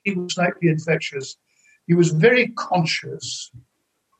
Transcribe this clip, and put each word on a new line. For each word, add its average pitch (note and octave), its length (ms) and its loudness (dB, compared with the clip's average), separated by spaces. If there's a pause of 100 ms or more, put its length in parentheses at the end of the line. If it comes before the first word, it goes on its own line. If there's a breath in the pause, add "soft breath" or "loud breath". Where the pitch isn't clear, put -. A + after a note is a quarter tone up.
he G3+ 80 -2
was F3+ 220 -6
slightly F3 340 0
infectious. D#3 680 -2 (520)
He E3+ 60 4
was E3+ 160 6
very A#3 380 4
conscious - 1000 -6 (680)